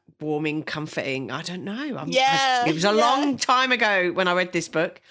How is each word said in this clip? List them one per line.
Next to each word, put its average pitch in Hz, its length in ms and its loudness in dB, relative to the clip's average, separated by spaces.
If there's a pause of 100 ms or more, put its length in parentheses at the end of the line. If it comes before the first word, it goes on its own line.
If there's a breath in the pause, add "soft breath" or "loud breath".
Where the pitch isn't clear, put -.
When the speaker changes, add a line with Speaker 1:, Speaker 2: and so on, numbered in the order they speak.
(220)
Speaker 1:
warming, 151 420 -4
comforting, 135 680 -4
I 143 100 -6
don't 175 220 -8
know. 233 340 -8
I'm, 147 120 -8
I, - 20 -4
Speaker 2:
Yeah, 262 560 2
Speaker 1:
it 160 60 2
was 165 120 -2
a 208 80 4
Speaker 2:
yeah. 214 80 4
Speaker 1:
long 269 360 2
time 254 340 2
ago 202 420 2
when 180 140 2
I 175 60 2
read 180 200 0
this 165 160 -2
book. 165 420 -2